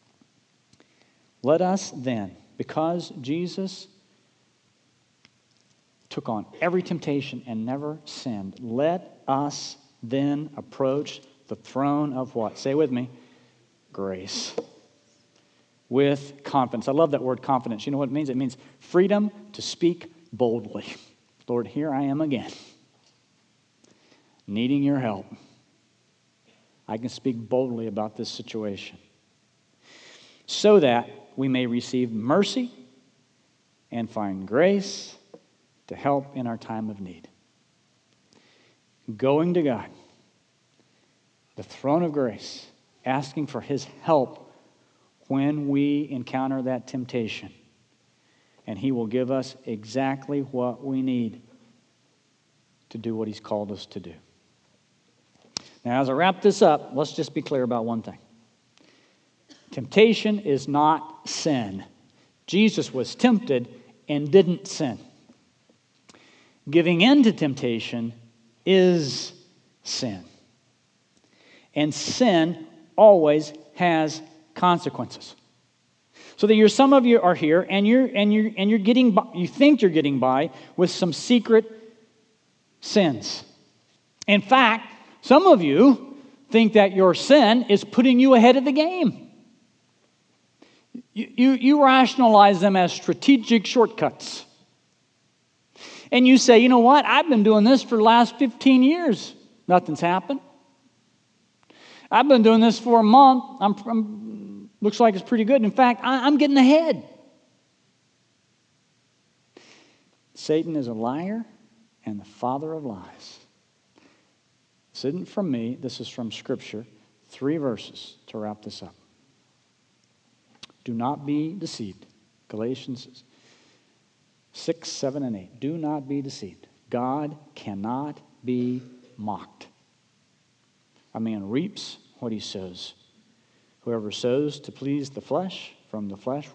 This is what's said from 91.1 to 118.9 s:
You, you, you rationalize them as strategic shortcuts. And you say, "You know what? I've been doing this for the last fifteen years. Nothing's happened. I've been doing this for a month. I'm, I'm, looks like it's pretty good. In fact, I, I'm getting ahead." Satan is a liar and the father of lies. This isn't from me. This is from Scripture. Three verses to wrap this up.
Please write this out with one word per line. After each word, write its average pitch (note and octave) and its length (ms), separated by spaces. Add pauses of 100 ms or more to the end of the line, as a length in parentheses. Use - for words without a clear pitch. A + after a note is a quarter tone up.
You, - 240
you, B3+ 160
you C4+ 320
rationalize A3 760
them F#3+ 160
as F3 160
strategic A#3 760
shortcuts. - 800 (1700)
And B3+ 140
you B3+ 120
say, A#3 220
"You B3 80
know B3+ 100
what? B3+ 260
I've D4 240
been A3+ 140
doing G#3+ 220
this C4 180
for A#3+ 140
the G#3+ 60
last A#3 360
fifteen C4 440
years. D4+ 520 (320)
Nothing's F3 340
happened. F3+ 400 (1700)
I've B3 180
been B3+ 140
doing A3+ 180
this A3+ 180
for A#3 220
a - 20
month. B3+ 420 (160)
I'm, G3 140 (120)
I'm, G#3+ 840 (100)
looks G#3 200
like A3+ 160
it's E3+ 120
pretty A3 160
good. A#3+ 200
In G3+ 80
fact, B3 320
I, B3+ 200
I'm D4 140
getting C#4 180
ahead." C#4 460 (3250)
Satan E3 420
is C3+ 100
a A#2+ 80
liar E3 500 (600)
and G#2 160
the G2 40
father C#3 480
of D#3 120
lies. - 560 (1500)
This - 140
isn't F3 220
from F#3+ 220
me. A#2+ 280
This B2 220
is A2+ 80
from A2+ 220
Scripture. - 560 (440)
Three C#3+ 260
verses - 600 (120)
to A2+ 100
wrap G#2+ 240
this G#2 200
up. F2+ 120 (1900)